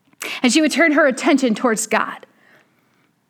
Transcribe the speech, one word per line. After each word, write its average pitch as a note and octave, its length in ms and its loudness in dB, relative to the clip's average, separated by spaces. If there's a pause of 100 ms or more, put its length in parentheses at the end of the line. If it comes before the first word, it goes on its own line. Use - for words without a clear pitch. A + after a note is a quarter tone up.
(420)
And B3+ 80 2
she D4+ 120 2
would D4+ 100 0
turn D#4+ 200 2
her D4+ 140 2
attention C4 480 0
towards A#3 320 -2
God. - 380 -4 (1040)